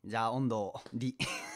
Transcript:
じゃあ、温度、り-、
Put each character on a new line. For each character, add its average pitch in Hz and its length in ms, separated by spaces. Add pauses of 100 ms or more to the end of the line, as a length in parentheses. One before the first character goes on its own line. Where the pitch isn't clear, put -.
じ 104 140
ゃ 113 80
あ、 113 80
温 131 160
度、 104 240 (180)
り-、 127 240 (400)